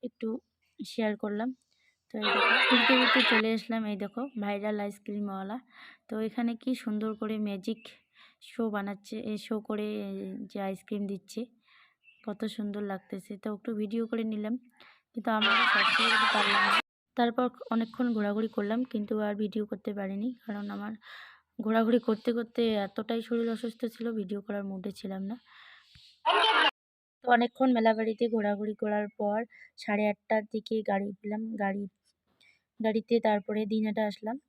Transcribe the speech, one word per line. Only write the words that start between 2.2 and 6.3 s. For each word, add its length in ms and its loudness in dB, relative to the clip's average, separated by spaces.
দেখো, 260 2
ঘুরতে 300 4
ঘুরতে 280 4
চলে 280 2
আসলাম, 340 -2
এই 120 -4
দেখো 260 -6
ভাইরাল 440 -2
আইসক্রিমওয়ালা। 760 -6
তো 160 -10
এখানে 360 -2